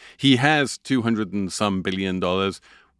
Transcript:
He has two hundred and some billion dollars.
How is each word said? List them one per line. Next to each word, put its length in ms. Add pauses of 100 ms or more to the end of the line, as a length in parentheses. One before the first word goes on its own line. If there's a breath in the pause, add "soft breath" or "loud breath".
(160 loud breath)
He 220
has 400
two 240
hundred 320
and 180
some 300
billion 380
dollars. 420 (380 soft breath)